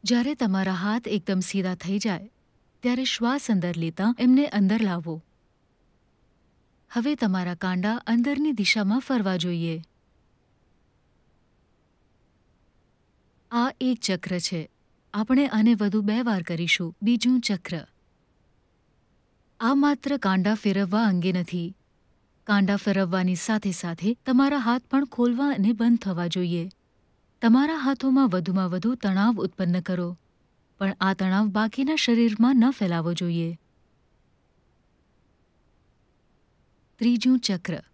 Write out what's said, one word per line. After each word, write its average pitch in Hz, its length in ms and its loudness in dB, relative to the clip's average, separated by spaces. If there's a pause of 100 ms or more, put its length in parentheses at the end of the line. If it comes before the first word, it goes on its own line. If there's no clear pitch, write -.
જ્યારે 247 300 0
તમારા 190 380 -2
હાથ 208 360 -4
એકદમ 196 320 -2
સીધા 185 340 -2
થઈ 185 240 -6
જાય, 196 320 -6 (520)
ત્યારે 247 220 -2
શ્વાસ 247 460 -2
અંદર 175 260 0
લેતા 170 420 -2
એમને 254 280 4
અંદર 208 360 0
લાવો. 165 420 -4 (1700)
હવે 247 240 -2
તમારા 185 400 -2
કાંડા 185 420 -2 (100)
અંદરની 285 460 0
દિશામાં 208 480 0
ફરવા 202 360 -2
જોઈએ. 165 480 -4 (3750)
આ 240 300 0
એક 254 180 0
ચક્ર 180 400 -4
છે. 165 320 -6 (440)
આપણે 254 340 2
આને 220 260 4
વધુ 208 280 0
બે 214 200 0
વાર 208 200 0
કરીશું. 170 600 -4
બીજું 240 380 2
ચક્ર. 180 480 -6 (1700)
આ 240 140 2
માત્ર 285 420 2
કાંડા 190 380 0
ફેરવવા 202 500 0
અંગે 185 280 0
નથી. 175 440 -4 (720)
કાંડા 202 300 2
ફેરવવાની 185 580 0
સાથે 214 360 -2
સાથે 175 440 -4 (120)
તમારા 269 320 4
હાથ 240 240 0
પણ 277 220 0
ખોલવા 240 460 0
અને 208 220 2
બંધ 226 260 4
થવા 175 280 -4
જોઈએ. 175 500 -4 (720)
તમારા 277 300 4
હાથોમાં 269 520 2
વધુમાં 185 420 0
વધુ 185 240 -2
તણાવ 202 460 0
ઉત્પન્ન 180 400 -2
કરો, 180 380 -6 (600)
પણ 196 220 -2
આ 190 140 0
તણાવ 190 320 0
બાકીના 220 500 -2
શરીરમાં 233 600 4
ન 240 140 6
ફેલાવો 170 420 -2
જોઈએ. 170 460 -2 (3500)
ત્રીજું 240 420 2
ચક્ર. 180 540 -4